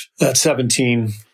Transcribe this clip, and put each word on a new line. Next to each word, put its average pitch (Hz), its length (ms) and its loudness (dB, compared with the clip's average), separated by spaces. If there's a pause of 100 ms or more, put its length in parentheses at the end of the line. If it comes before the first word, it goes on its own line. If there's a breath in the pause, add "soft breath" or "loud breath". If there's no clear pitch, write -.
(200 loud breath)
that 131 160 2
seventeen, 123 760 0 (200)